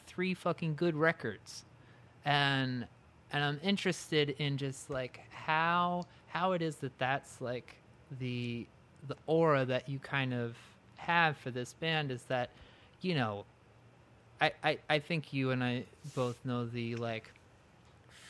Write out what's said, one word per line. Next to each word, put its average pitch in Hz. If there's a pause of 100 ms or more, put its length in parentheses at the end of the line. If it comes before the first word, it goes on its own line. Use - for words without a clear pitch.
three 185
fucking 165
good 170
records. 151 (600)
And, 135 (460)
and 143
I'm 147
interested 165 (100)
in 143
just, 135
like, 127 (100)
how, 175 (200)
how 175
it 175
is 156
that -
that's, 135
like, 123 (420)
the, 120 (400)
the 135 (140)
aura 156
that 127
you 135
kind 131
of 117 (400)
have 170
for 123
this 123
band 156
is 123
that, 123 (520)
you 180
know, 107 (960)
I, 156 (140)
I, 151 (100)
I 151
think 156
you 135
and 127
I 123 (320)
both 123
know 123
the, 117
like, 113 (960)